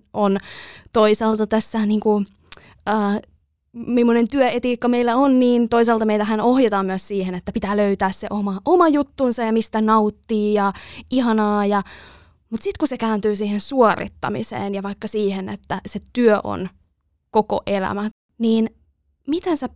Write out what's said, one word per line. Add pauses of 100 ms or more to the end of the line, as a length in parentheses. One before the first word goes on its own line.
(120)
on (560)
toisaalta
tässä,
niinku, (680)
äh, (540)
millainen
työetiikka
meillä
on,
niin
toisaalta
meitähän
ohjataan
myös
siihen,
että
pitää
löytää
se
oma,
oma
juttunsa
ja
mistä
nauttii
ja (380)
ihanaa.
Ja, (680)
mut
sit
kun
se
kääntyy
siihen
suorittamiseen
ja
vaikka
siihen,
että
se (140)
työ
on (640)
koko
elämä, (280)
niin (580)
miten
sä